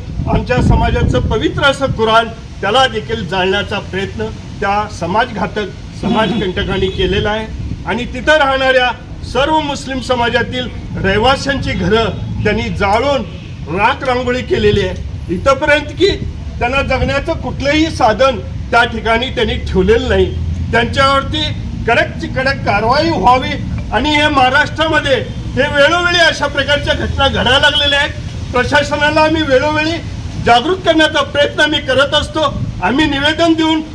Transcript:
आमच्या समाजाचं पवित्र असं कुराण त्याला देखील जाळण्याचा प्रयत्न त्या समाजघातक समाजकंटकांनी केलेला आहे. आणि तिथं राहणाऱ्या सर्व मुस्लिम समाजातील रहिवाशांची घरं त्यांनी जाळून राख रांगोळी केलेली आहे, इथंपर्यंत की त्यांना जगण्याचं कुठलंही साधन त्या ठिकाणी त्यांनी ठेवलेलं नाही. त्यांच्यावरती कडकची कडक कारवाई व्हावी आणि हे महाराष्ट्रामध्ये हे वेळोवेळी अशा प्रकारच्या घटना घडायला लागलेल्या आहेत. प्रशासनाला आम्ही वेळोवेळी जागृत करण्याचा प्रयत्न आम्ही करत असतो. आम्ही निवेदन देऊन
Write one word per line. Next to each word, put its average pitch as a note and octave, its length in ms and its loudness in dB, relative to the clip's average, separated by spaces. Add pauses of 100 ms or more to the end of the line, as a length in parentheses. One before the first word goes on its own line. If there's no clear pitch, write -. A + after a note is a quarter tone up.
(280)
आमच्या A#3+ 340 2
समाजाचं A#3+ 580 4
पवित्र B3+ 420 0
असं C4+ 240 4
कुराण A3 420 4 (320)
त्याला A#3+ 260 4
देखील A3 420 -4
जाळण्याचा F#3+ 500 0
प्रयत्न F#3+ 480 -6 (340)
त्या G#3 280 0 (120)
समाजघातक G3+ 680 -2 (360)
समाजकंटकांनी G3 840 0
केलेला F#3+ 440 -2
आहे. A3 160 -4 (400)
आणि A3+ 180 -2
तिथं B3+ 280 -2
राहणाऱ्या C4 580 4 (340)
सर्व D4+ 360 0
मुस्लिम C4+ 400 -6
समाजातील A#3+ 680 -2 (280)
रहिवाशांची C4 760 0
घरं A3 320 0 (400)
त्यांनी G#3+ 240 0
जाळून A3 540 0 (560)
राख A#3+ 260 0
रांगोळी B3 380 -2
केलेली G#3 380 0
आहे, F#3 240 -4 (300)
इथंपर्यंत D4 520 2 (120)
की F#4 120 4 (480)
त्यांना C4 240 0
जगण्याचं C4 500 -2
कुठलंही D#4 540 0
साधन B3+ 520 2 (320)
त्या A#3 140 4
ठिकाणी A3+ 420 -2
त्यांनी A#3 280 -2
ठेवलेलं A3+ 540 2
नाही. F#3+ 260 2 (380)
त्यांच्यावरती C4+ 720 2 (460)
कडकची D#4 380 0
कडक C4 280 -2
कारवाई A#3+ 560 0
व्हावी C4 380 4 (440)
आणि C4+ 220 0
हे D4 140 2
महाराष्ट्रामध्ये D4 840 2 (320)
हे C#4+ 280 0
वेळोवेळी E4+ 440 4
अशा D4+ 280 4
प्रकारच्या C#4+ 480 0
घटना - 340 0
घडायला A#3 300 2
लागलेल्या C#4+ 400 2
आहेत. D4 120 0 (420)
प्रशासनाला D4 680 2
आम्ही D#4 220 4
वेळोवेळी D4+ 480 2 (560)
जागृत C4+ 300 4
करण्याचा D#4 460 2
प्रयत्न C#4+ 380 0
आम्ही D4+ 200 2
करत C4+ 340 2
असतो. D4 480 -2 (200)
आम्ही C4+ 220 2
निवेदन D4+ 480 2
देऊन D#4+ 300 2 (120)